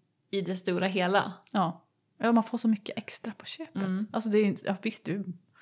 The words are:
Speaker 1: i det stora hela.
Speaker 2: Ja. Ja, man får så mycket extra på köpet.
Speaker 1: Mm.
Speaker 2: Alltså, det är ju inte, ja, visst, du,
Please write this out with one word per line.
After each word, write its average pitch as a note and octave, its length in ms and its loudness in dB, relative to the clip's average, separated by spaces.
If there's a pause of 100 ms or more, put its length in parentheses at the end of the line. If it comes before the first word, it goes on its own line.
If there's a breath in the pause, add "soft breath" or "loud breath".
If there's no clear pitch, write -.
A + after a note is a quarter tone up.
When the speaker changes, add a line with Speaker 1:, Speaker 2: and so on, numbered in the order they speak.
(300)
Speaker 1:
i G3 100 -2
det F#3 160 -4
stora F3+ 300 0
hela. F#3 460 2 (180)
Speaker 2:
Ja. F3 320 0 (360)
Ja, A3+ 140 2
man A3+ 120 6
får - 140 -4
så A#3 100 2
mycket - 300 0
extra - 400 -12
på - 80 -18
köpet. - 300 -10
Speaker 1:
Mm. F#3+ 360 -2
Speaker 2:
Alltså, A3+ 180 -2
det G#3 80 6
är G#3+ 40 6
ju G#3 60 4
inte, - 180 -2
ja, G3 160 0
visst, - 220 -6
du, G3 200 -4 (380 soft breath)